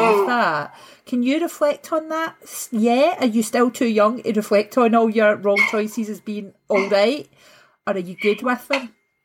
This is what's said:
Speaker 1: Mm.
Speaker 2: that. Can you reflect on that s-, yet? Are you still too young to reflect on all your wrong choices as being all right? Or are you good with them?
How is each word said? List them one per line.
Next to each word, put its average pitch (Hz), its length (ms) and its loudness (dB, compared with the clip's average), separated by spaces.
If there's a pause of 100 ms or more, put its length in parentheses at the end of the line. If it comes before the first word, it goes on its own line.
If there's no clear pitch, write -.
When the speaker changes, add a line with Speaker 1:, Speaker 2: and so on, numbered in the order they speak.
Speaker 1:
Mm. 214 260 4
Speaker 2:
that. 175 480 -2 (300)
Can 247 180 -2
you 269 160 0
reflect 320 540 -4
on 320 160 -4
that 320 340 -6
s-, - 300 -14
yet? 247 480 2
Are 262 60 2
you 220 160 0
still 240 280 0
too 240 160 -2
young 214 340 2
to 233 120 -2
reflect 208 440 0
on 233 180 4
all 233 140 4
your 214 280 2
wrong 202 320 0
choices 214 400 -4
as 196 100 -10
being 208 340 -10 (140)
all 196 220 0
right? 208 400 0 (580)
Or 208 60 -2
are 196 60 -4
you 180 180 -10
good 208 240 0
with 240 260 -4
them? 262 260 -4 (320)